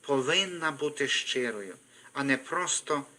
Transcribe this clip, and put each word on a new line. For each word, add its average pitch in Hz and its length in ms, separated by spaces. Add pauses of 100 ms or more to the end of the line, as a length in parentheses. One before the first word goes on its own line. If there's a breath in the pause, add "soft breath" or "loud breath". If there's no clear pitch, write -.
повинна 160 680
бути 143 360
щирою, 107 680 (380 loud breath)
а 139 100
не 139 140
просто 156 680 (160)